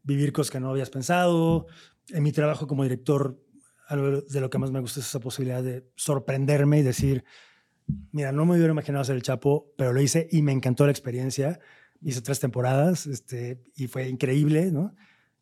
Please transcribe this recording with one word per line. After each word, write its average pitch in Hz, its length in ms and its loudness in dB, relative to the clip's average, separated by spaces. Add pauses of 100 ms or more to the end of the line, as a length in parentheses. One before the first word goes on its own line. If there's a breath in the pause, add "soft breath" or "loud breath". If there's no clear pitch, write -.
vivir 139 280 0
cosas 143 200 -2
que 135 80 -6
no 131 100 -6
habías 135 200 -4
pensado. 165 760 2 (440 loud breath)
En 156 120 -2
mi 147 80 2
trabajo 151 380 0
como 135 160 -2
director, 131 580 -2 (460)
algo 139 320 -2
de 139 200 -6
lo 131 100 -2
que 131 80 -4
más 131 120 -2
me 135 100 -4
gusta 123 200 -8
es 123 60 -8
esa - 120 -6
posibilidad 127 460 -6
de 127 320 -8
sorprenderme 143 840 2
y - 20 4
decir, 135 420 0 (880 soft breath)
"Mira, 147 200 -4
no 151 120 2
me 175 120 4
hubiera 165 160 4
imaginado 143 320 -2
ser 131 120 -2
el 123 60 -4
Chapo, 139 560 0
pero 127 140 2
lo 127 80 4
hice 160 300 2
y 160 120 4
me 143 100 2
encantó 127 320 2
la 143 80 6
experiencia". 131 680 -4 (440 soft breath)
Hice 127 180 -4
tres 131 180 -4
temporadas, 135 680 0
este, 123 560 -10 (120)
y 131 140 -6
fue 131 200 -6
increíble, 147 640 2
¿no? 170 240 -2 (480 soft breath)